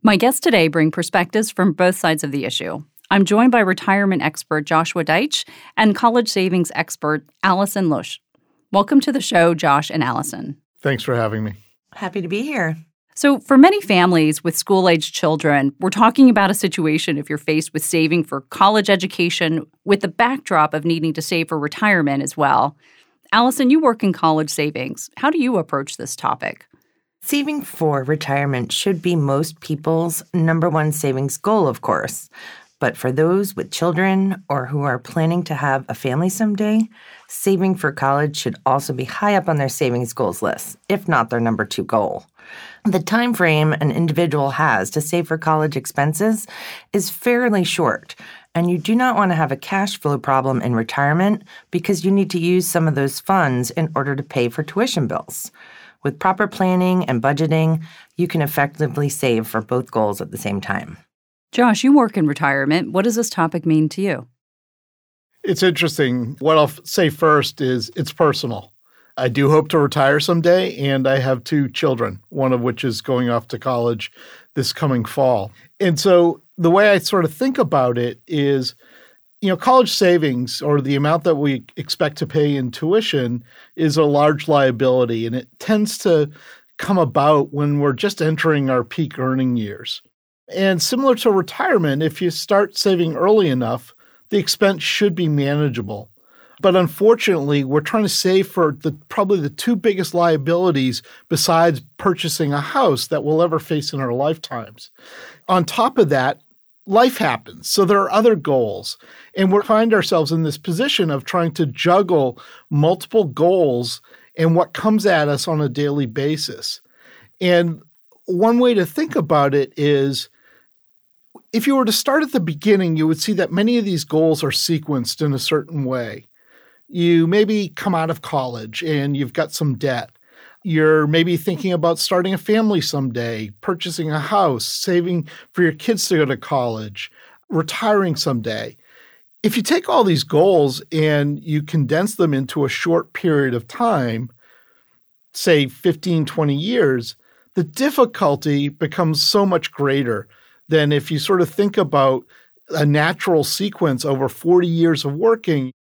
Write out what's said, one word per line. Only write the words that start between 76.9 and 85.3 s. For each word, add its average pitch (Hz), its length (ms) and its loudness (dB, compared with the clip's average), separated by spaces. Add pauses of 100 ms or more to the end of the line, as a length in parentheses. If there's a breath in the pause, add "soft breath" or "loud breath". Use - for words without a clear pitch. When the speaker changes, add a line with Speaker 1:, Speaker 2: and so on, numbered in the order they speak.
Speaker 2:
I 196 80 4
sort 185 260 0
of 151 80 -4
think 262 240 -2
about 131 400 0
it 120 300 -4
is, 139 480 -2 (640 soft breath)
you 196 100 -2
know, 185 80 0
college 254 340 2
savings, 151 720 0
or 147 180 2
the 139 140 -2
amount 151 300 0
that 165 100 4
we 139 280 -2 (120)
expect - 420 -4
to 156 80 -4
pay 147 300 0
in 127 160 -4
tuition, 143 720 -2 (320 soft breath)
is 156 200 0
a 160 80 4
large 147 440 2
liability, 127 800 2
and 117 80 -4